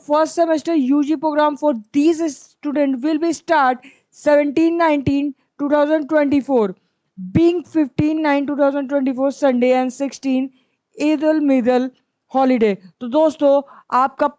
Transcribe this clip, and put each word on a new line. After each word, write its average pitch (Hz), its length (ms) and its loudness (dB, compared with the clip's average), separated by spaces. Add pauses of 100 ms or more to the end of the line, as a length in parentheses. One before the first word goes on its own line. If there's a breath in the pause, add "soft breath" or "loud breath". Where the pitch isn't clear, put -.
first 311 340 -2
semester 330 460 0
U 285 240 2
G 311 160 -2
program 302 380 0
for 294 100 2 (240)
these 311 260 2 (140)
student 277 680 -4
will 311 200 -2
be 339 140 0
start 262 460 0 (360 loud breath)
seventeen 294 600 2
nineteen 285 460 0 (320)
two 285 120 -2
thousand 294 400 0
twenty-four, 277 500 2 (760)
being 339 240 2 (140)
fifteen 311 540 -2
nine 285 200 0
two 285 140 -4
thousand 277 320 -2
twenty-four 269 360 -2 (120)
Sunday 254 400 2
and 254 160 -6
sixteen 262 500 -4 (480)
Eid 302 380 0
al 302 160 -2
Midal 254 400 0 (420)
holiday।" 254 420 2 (260 loud breath)
तो 247 80 -12
दोस्तों, 285 520 2 (380 loud breath)
आपका 269 300 0 (100)